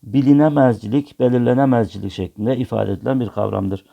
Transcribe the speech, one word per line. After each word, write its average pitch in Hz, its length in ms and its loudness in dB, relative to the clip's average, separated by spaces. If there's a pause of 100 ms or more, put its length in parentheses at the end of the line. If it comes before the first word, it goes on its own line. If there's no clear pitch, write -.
bilinemezcilik, 139 1160 2
belirlenemezcilik 123 920 0
şeklinde 104 460 -6
ifade 107 340 -4
edilen 120 280 -4
bir 113 100 -4
kavramdır. 101 640 -4